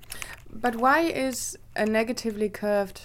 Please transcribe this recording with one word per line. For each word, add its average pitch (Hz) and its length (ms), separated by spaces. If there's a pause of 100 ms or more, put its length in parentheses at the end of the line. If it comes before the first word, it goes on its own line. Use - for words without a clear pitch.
(520)
But 226 260
why 269 240
is 262 540 (200)
a 214 100
negatively 220 640
curved 202 560